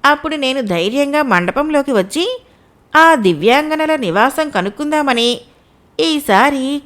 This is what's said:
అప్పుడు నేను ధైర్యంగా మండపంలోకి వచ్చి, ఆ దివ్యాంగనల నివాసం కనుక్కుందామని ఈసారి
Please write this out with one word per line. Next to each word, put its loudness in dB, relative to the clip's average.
అప్పుడు 0
నేను -2
ధైర్యంగా 0
మండపంలోకి 0
వచ్చి, -2
ఆ 6
దివ్యాంగనల 0
నివాసం 0
కనుక్కుందామని -2
ఈసారి 0